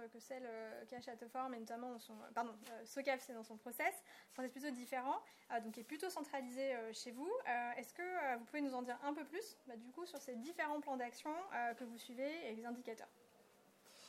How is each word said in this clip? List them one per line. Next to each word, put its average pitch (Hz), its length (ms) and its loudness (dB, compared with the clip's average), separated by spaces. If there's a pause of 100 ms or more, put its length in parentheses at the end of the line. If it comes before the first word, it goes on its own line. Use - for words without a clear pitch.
(120)
que 240 60 -12
celle, 254 260 -6
euh, 226 440 -4
qu'a 247 120 -6
Château 233 280 -6
Forme, 254 260 0
et 233 60 -4
notamment 233 320 -4
dans 233 60 -6
son, 220 160 -12 (200)
pardon, 233 160 4
euh, 220 340 -8
Socaf, 269 420 4
c'est 262 80 -8
dans 226 100 -4
son 220 120 -10
process, 302 380 4
un - 400 -14
process 254 180 0
plutôt 277 180 -2
différent, 254 460 2 (360)
euh, 233 80 6
donc 220 120 -4
qui 233 80 -4
est 226 40 -6
plutôt 311 260 0
centralisé, 269 640 2
euh, 226 180 0
chez 233 200 -4
vous. 269 160 0
Euh, 240 520 4
est-ce 233 140 -6
que, 349 80 -4
euh, 339 360 4
vous 233 60 -4
pouvez 294 160 0
nous 269 140 4
en 247 80 2
dire 247 220 0
un 294 100 4
peu 311 100 -2
plus, 359 320 -4 (100)
bah, 247 100 -8
du 240 160 -10
coup, 339 120 -2
sur 339 140 -6
ces 262 180 -4
différents 302 440 2
plans 285 160 2
d'action, 240 340 0
euh, 269 440 2
que 233 100 -4
vous 233 120 -6
suivez 254 340 0 (200)
et 214 40 0
les 220 120 -4
indicateurs ? 240 420 -4 (1000)